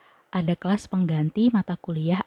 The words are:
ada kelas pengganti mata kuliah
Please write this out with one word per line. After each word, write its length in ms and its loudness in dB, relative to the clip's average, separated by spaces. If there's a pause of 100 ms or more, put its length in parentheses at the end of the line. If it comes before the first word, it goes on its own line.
(300)
ada 240 0
kelas 320 -2
pengganti 640 2
mata 240 0
kuliah 520 -2